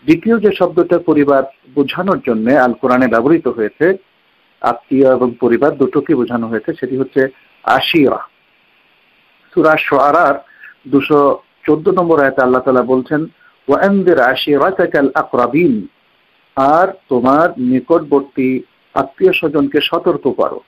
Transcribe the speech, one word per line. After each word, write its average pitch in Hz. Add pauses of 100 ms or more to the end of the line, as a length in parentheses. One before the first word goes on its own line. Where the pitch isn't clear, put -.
দ্বিতীয় 202
যে 208
শব্দটা 170
পরিবার 143 (320)
বোঝানোর 147
জন্য 113
আল 127
কোরআনে 127
ব্যবহৃত 123
হয়েছে, 117 (640)
আত্মীয় 131
এবং 120
পরিবার 131
দুটোকে 143
বোঝানো 117
হয়েছে, 113
সেটি 127
হচ্ছে 135 (360)
আশিরা। 135 (1200)
সূরা 156
শুআরার 143 (440)
দুশো 139 (280)
চোদ্দ 156
নম্বর 170
আয়াতে 135
আল্লাহ 127
তাআলা 127
বলছেন, 131 (420)
"ওয়া 156
আনজির 180
আশিরাতাকাল 143
আকরাবিন", 123 (720)
আর 156 (200)
তোমার 135
নিকটবর্তী 131 (340)
আত্মীয় 175
স্বজনকে 147
সতর্ক 165
করো। 110